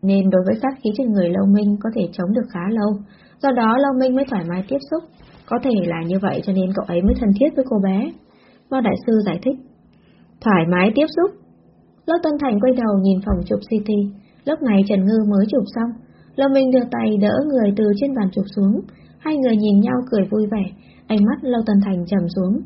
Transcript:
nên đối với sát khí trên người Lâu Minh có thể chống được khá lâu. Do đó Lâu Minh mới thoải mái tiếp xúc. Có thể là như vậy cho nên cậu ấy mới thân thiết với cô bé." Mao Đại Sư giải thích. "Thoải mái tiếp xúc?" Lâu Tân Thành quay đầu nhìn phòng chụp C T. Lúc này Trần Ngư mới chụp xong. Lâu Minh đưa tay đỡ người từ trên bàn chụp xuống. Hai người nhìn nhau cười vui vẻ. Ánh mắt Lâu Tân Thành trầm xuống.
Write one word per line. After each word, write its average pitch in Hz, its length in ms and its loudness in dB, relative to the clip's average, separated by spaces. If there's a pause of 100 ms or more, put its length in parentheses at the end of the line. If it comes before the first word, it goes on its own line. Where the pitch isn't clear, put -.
nên 190 280 2
đối 185 160 4
với 208 160 0
sát 269 120 -2 (100)
khí 220 140 0
trên 247 140 0
người 185 180 2
Lâu 190 160 0 (100)
Minh 208 280 2
có 226 120 -4
thể 190 160 -2
chống 185 220 -4
được 240 200 -2
khá 180 60 -8 (100)
lâu. 214 220 -2 (500)
Do 277 100 0
đó 240 260 2
Lâu 277 220 2
Minh 262 160 2
mới 269 140 0
thoải 196 200 -2
mái 185 180 -4
tiếp 269 100 -4 (140)
xúc. 330 120 -6 (420)
Có 240 180 -4
thể 262 80 0 (140)
là 165 220 -4
như 185 140 -2
vậy 156 220 -4
cho 196 100 -2
nên 185 220 0
cậu 208 120 -4
ấy 175 140 -2
mới 202 180 2
thân 226 100 0 (100)
thiết 302 160 2
với 262 140 0
cô 226 140 0
bé." 196 280 -2 (580)
Mao 262 120 -2
Đại 214 140 0 (120)
Sư 226 60 2 (120)
giải 175 180 -4
thích. 262 160 -2 (800)
"Thoải 185 300 4
mái 180 240 2
tiếp 285 100 4 (100)
xúc?" 370 160 0 (760)
Lâu 330 180 0
Tân 311 180 0
Thành 240 180 0
quay 254 140 2
đầu 226 280 0
nhìn 190 240 2
phòng 196 200 0
chụp 208 140 -2
C - 120 -10 (160)
T. - 20 -8 (560)
Lúc 311 160 -2
này 214 260 2
Trần 196 180 0
Ngư 220 120 2 (140)
mới 202 180 4
chụp 269 140 0 (120)
xong. 233 140 -4 (460)
Lâu 277 140 2
Minh 269 220 4
đưa 254 200 4
tay 220 300 -2
đỡ 208 120 2 (160)
người 220 260 2
từ 220 100 2 (100)
trên 277 200 -2
bàn 208 160 0
chụp 196 140 -2 (100)
xuống. 202 260 2 (380)
Hai 311 180 -4
người 254 200 2
nhìn 208 220 4
nhau 247 160 2 (160)
cười 214 100 2 (100)
vui 214 200 0
vẻ. 214 120 -2 (440)
Ánh 214 180 0
mắt 277 180 0
Lâu 247 220 0
Tân 208 200 2
Thành 180 200 -2
trầm 175 300 0
xuống. 190 300 0